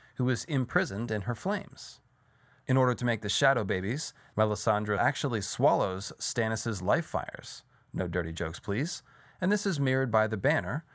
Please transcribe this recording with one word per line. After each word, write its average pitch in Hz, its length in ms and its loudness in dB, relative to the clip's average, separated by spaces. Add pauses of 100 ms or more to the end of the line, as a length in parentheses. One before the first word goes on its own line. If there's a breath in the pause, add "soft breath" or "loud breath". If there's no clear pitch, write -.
(160 loud breath)
who 127 140 0
is 120 160 0
imprisoned 127 640 -2
in 107 120 -2
her 117 140 -4
flames. - 640 -6 (640 soft breath)
In 131 100 4
order 127 160 4
to 117 120 -4
make 113 160 0
the 104 80 -2
shadow 135 340 4
babies, 101 500 -2 (240 soft breath)
Melisandre 107 640 2
actually 123 420 0
swallows 117 800 2
Stannis's 110 640 -2
life 123 220 2
fires. - 580 -8 (280 soft breath)
No 90 160 -2
dirty 85 260 -2
jokes, 80 260 -4
please. 123 420 -4 (400 loud breath)
And 185 100 2
this 208 140 0
is 170 140 0
mirrored 131 320 0
by 110 160 4
the 107 100 -2
banner, 127 460 0 (120)